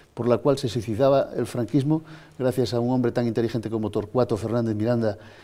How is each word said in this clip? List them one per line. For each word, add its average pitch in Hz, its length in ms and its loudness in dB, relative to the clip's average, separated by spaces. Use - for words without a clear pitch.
por 113 120 -4
la 120 120 4
cual 139 180 2
se 131 120 -4
suicidaba 127 680 2
el 120 100 -2
franquismo, 139 560 0
gracias 127 340 0
a 123 80 0
un 120 100 0
hombre 123 220 2
tan 120 140 0
inteligente 113 420 -2
como 107 220 -2
Torcuato 113 480 0
Fernández 113 360 -2
Miranda 110 440 0